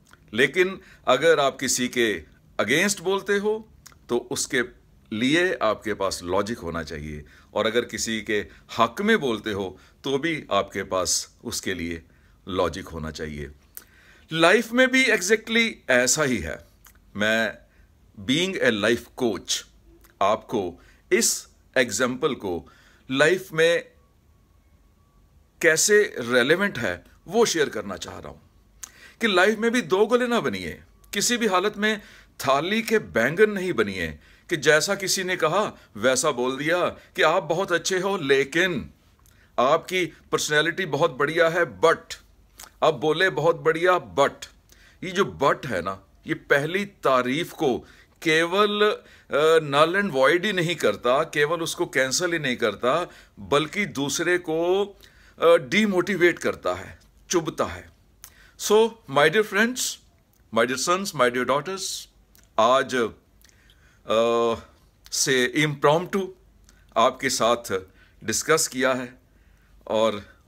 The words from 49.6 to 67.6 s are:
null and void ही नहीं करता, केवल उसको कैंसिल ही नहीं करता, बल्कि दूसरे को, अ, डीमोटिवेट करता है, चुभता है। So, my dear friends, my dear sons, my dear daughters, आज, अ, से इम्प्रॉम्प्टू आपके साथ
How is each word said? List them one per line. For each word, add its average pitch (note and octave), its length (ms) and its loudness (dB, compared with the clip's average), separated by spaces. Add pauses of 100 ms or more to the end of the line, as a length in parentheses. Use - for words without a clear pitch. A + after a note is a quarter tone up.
null E3 320 4
and F3 140 -2
void D3+ 280 4
ही G#3+ 80 0
नहीं F3 240 -2
करता, B2 460 2
केवल D#3 380 -2
उसको E3 260 -4
कैंसिल D3 460 -2
ही E3+ 60 -2
नहीं C3 180 -4
करता, B2 540 -2 (300)
बल्कि D3+ 460 -2
दूसरे D3 520 -2
को, F3 460 0 (580)
अ, D#3 40 6
डीमोटिवेट F3 920 4
करता F#2 360 -2
है, F#2 240 -14 (320)
चुभता D#3+ 340 -2
है। F2+ 260 -12 (680)
So, A3 300 4 (200)
my C#3+ 200 6
dear G#3 140 2
friends, A3 360 0 (720)
my A#2 120 4
dear B2+ 220 -4
sons, F#3+ 260 -2
my B2 160 2
dear B2 160 -2
daughters, D3 640 -4 (500)
आज, B2 360 2
अ, - 1600 -2 (580)
से C3 320 0
इम्प्रॉम्प्टू D3+ 920 0 (600)
आपके B2+ 340 2
साथ A2+ 500 0 (440)